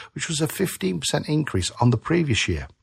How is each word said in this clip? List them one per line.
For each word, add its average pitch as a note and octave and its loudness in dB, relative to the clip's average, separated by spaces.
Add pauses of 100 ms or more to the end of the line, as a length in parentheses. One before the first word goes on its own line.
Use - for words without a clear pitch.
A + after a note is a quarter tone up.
(140)
which - -6
was D#3 -2
a D#3 0
fifteen F#3 -2
percent C#3+ -2
increase D3+ 0 (100)
on A#2+ 6
the A#2+ 4
previous E3 2
year. D2 -2 (160)